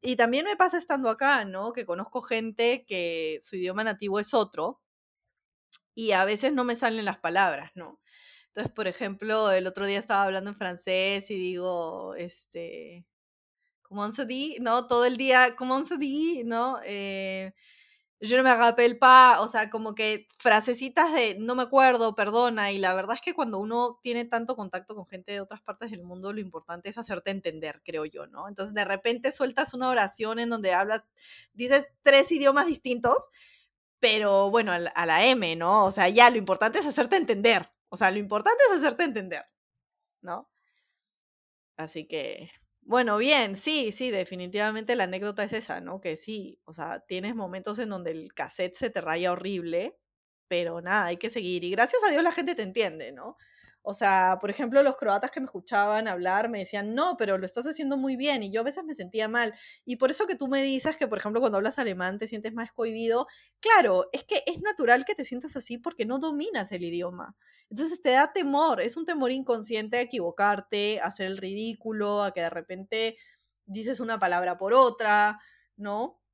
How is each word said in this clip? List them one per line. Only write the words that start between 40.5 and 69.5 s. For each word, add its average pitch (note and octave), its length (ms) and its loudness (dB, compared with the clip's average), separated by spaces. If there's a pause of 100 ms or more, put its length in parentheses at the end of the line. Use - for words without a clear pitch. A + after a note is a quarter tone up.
Así D#3 300 -12
que, C#3+ 440 -10 (300)
bueno, A#3 360 0
bien, A#3+ 380 2
sí, C4+ 360 -2
sí, B3+ 200 -6
definitivamente G3+ 840 -4
la G#3+ 100 0
anécdota G3 380 -6
es G3 100 -6
esa, - 280 -8
¿no? F3 200 -12
Que D#3+ 160 -8
sí, G#3 480 -12
o E3+ 80 -20
sea, E3 340 -10
tienes F#3+ 280 -6
momentos F#3+ 440 -8
en A#3 100 -6
donde F3+ 220 -8
el D#3+ 220 -10
cassette F3+ 420 -6
se B3+ 140 -4
te G3+ 120 -6
raya E3+ 300 -2
horrible, F3+ 640 -4 (500)
pero E3+ 340 -2
nada, F#3+ 240 0
hay F3 120 -4
que G#3+ 120 -8
seguir. F3+ 340 -4
Y F3 80 -4
gracias B3+ 340 2
a F#4+ 60 4
Dios D4+ 120 4
la E4 100 4
gente F4 220 -4
te B3 80 -8
entiende, F#3 500 -4
¿no? C#3+ 240 -16 (460)
O G3 120 -8
sea, F#3 440 4
por G3 120 -4
ejemplo, C4 320 2
los C4+ 140 4
croatas G#3 340 0
que - 80 -10
me C4 60 -6
escuchaban G#3+ 600 -2
hablar F#3+ 420 0
me A3 100 -6
decían, G3+ 340 -6
"No, D#4 240 0
pero G3+ 220 0
lo F#3 80 -8
estás A#3+ 180 -8
haciendo D4 320 -4
muy C4 180 -2
bien", C4 280 -2
y G3 80 -8
yo A3 100 -2
a - 20 -2
veces C#4+ 200 -6
me D#4 100 -10
sentía A3 340 -6
mal. A3+ 260 -2 (320)
Y B3 100 -6
por B3+ 160 2
eso G4 160 -2
que F#4+ 80 -4
tú C#4 120 -6
me C4+ 140 0
dices C4+ 360 -2
que, D4 100 -2
por G#3+ 100 -4
ejemplo, G#3+ 240 -4
cuando G#3+ 160 0
hablas A3 220 -2
alemán F#3+ 400 -4
te A3 80 -8
sientes A3 260 -10
más A3+ 200 -10
cohibido, A3+ 520 -2 (340)
claro, A3+ 540 4
es - 100 -6
que F#4 220 -2
es E4+ 160 -6
natural C4+ 440 2
que D#4 100 -4
te C4+ 100 -10
sientas B3+ 300 -12
así A#3+ 240 -10
porque A#3 260 -6
no B3 140 -4
dominas D4 520 -4
el F3+ 120 -6
idioma. F3 520 -8 (340)
Entonces D#4 320 -6
te C4 100 2
da C#4 220 4
temor, C#4+ 480 2
es A#3+ 160 -4
un D#4+ 80 -6
temor D4 260 -2
inconsciente A3+ 680 -4